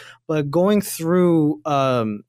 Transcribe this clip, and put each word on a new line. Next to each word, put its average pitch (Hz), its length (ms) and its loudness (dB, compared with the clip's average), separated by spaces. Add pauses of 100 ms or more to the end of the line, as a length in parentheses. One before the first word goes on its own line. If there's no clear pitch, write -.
(280)
But 151 240 -4
going 190 300 2
through, 165 840 0
um, 127 640 -2